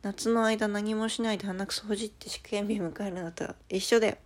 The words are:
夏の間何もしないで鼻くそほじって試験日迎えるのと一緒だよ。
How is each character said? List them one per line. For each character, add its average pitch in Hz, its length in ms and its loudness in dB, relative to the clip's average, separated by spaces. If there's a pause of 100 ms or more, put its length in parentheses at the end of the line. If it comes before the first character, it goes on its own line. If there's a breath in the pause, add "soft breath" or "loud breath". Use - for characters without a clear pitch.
夏 202 260 -2
の 226 160 4
間 220 240 2
何 208 260 0
も 220 140 0
し 233 140 -2
な 220 100 2
い 196 60 0
で 196 80 -6
鼻 190 200 -4
く - 60 -6
そ - 140 -6
ほ 208 100 0
じ 214 100 -4
っ - 40 -8
て - 180 -16
試 - 140 -10
験 208 260 -2
日 220 60 2
迎 180 300 -4
え 196 60 -4
る 180 140 -6
の 170 80 -6
と - 220 -6 (140)
一 190 120 -2
緒 233 180 6
だ 220 100 6
よ。 - 180 0